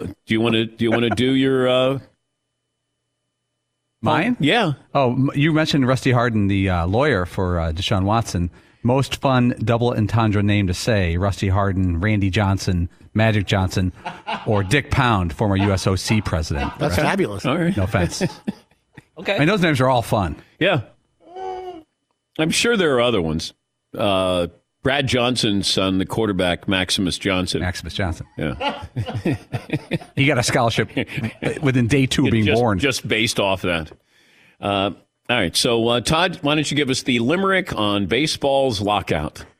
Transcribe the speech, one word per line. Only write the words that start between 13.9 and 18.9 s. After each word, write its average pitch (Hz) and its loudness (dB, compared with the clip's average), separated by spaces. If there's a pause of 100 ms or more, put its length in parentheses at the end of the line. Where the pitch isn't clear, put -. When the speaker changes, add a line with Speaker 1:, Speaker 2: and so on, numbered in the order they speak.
Speaker 2:
or 104 0
Dick 135 0
Pound, 104 2
former 101 0
U 98 2
S 92 0
O 95 2
C 107 0
president. 78 -4
Speaker 3:
That's 143 -2
Speaker 1:
Okay. - 2
Speaker 3:
fabulous. 143 -2
Speaker 1:
All 127 0
right. 175 0
Speaker 2:
No 95 0
offense. 92 -2
Speaker 4:
<laughs> - -6 (840)